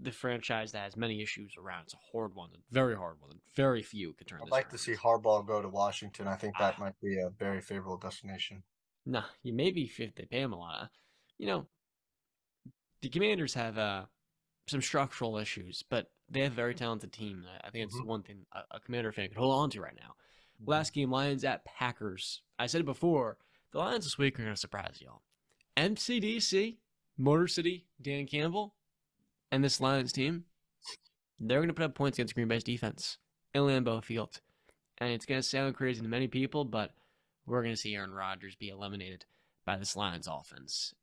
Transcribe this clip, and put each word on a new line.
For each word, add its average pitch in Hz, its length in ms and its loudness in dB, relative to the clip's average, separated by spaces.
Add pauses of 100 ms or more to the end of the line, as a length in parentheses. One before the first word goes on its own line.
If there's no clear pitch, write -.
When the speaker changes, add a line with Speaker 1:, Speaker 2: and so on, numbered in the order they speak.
Speaker 1:
the 165 120 -6
franchise 113 600 -2
that 104 120 -6
has 101 120 -10
many 113 240 0
issues 104 380 -8
around. 90 260 -10
It's - 100 -16
a - 40 -20 (140)
hard 110 220 -2
one, 87 200 -12
a 85 40 -20 (140)
very 127 240 4
hard 85 240 -6
one. 71 200 -20 (140)
Very 127 280 4
few 98 320 -6
could - 140 -20
turn - 120 -12
Speaker 2:
I'd - 60 -10
Speaker 1:
this 127 60 -2
Speaker 2:
like 131 180 2
to 120 80 -10
see 120 140 -4
Speaker 1:
around. 107 80 -2 (220)
Speaker 2:
Harbaugh 104 240 6
go 107 140 2
to 101 80 -4
Washington. 101 600 0
I 98 80 0
think 98 220 -6
that 95 200 4
Speaker 1:
Ah. - 20 -12
Speaker 2:
might 98 220 -6
be 98 160 0
a 90 120 0
very 98 300 -2
favorable 95 380 -6
destination. 95 640 -8 (420)
Speaker 1:
Nah, 123 200 -2 (180)
you 123 100 -6
maybe 165 300 2 (160)
if 113 160 -6
they - 100 -14
pay 120 160 -2
him 131 140 -2
a 87 40 -8
lot. 85 320 -10 (480)
You - 100 -6
know, 165 180 0 (1400)
the 135 60 -4
Commanders 180 460 2
have, 113 240 -2
uh, 98 260 0 (640)
some 139 140 0
structural 131 560 0
issues, 101 500 -6
but 120 220 0 (180)
they 135 120 0
have 135 120 2
a 110 40 -6
very 120 180 0
talented 113 380 -4
team. 98 320 -8 (180)
I, - 60 -14
I - 20 -12
think 113 160 -4
it's 101 100 -8
Speaker 2:
Mm-hmm. 123 120 -6
Speaker 1:
one 107 140 -2
thing 98 300 -20
a, 95 100 -10 (140)
a - 40 -12
Commander 120 320 -2
fan 98 160 -2
could 101 80 -12
hold 131 180 4
on 143 160 4
to 110 100 -6
right - 160 -10
now. 58 180 -20 (460)
Speaker 2:
Mm-hmm. 110 100 -4
Speaker 1:
Last 151 220 2
game, 139 180 2
Lions 139 340 2
at 131 200 0
Packers. - 800 -4 (160)
I 123 80 2
said 165 140 2
it 165 60 2
before, 139 520 2 (340)
the 131 60 -2
Lions 208 260 0
this 139 140 -2
week 139 200 4
are 117 40 -4
gonna 107 140 -2
surprise - 440 -6
y'all. 64 220 -20 (540)
M 185 200 4
C 240 220 0
D 214 220 2
C, 214 380 2 (380)
Motor 151 300 6
City, 175 400 0 (160)
Dan 143 240 -2
Campbell, 170 480 0 (800)
and 135 100 4
this 139 180 4
Lions 131 320 4
team, 165 320 0 (920)
they're 120 220 4
gonna 165 140 2
put 160 100 2
up 139 100 0
points 139 240 2
against 117 160 0
Green 117 140 2
Bay's 113 160 2
defense - 540 -2 (360)
in 139 80 4
Lambeau 123 400 4
Field. 113 380 -4 (580)
And 120 140 0
it's 113 140 -2
gonna 131 180 0
sound 135 320 2
crazy 127 240 0
to 113 80 -4
many 123 180 2
people, 135 380 0
but 107 280 -2 (540)
we're 120 160 2
gonna 113 140 -2
see 107 180 -4
Aaron 98 180 -6
Rodgers 95 440 -6
be 101 140 -10
eliminated 98 560 -8 (380)
by 95 120 0
this 98 200 -4
Lions 90 320 -2
offense. 67 760 -8